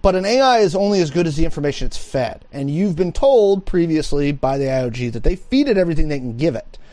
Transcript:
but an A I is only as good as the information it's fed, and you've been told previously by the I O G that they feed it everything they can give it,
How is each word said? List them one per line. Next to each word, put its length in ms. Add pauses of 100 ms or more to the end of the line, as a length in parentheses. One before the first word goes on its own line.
but 140
an 100
A 160
I 180
is 160
only 260
as 100
good 160
as 80
the 100
information 420
it's 100
fed, 540
and 180
you've 260
been 160
told 540
previously 680
by 260
the 120
I 120
O 80
G 200
that 140
they 120
feed 320
it 100
everything 320
they 100
can 180
give 180
it, 220 (160)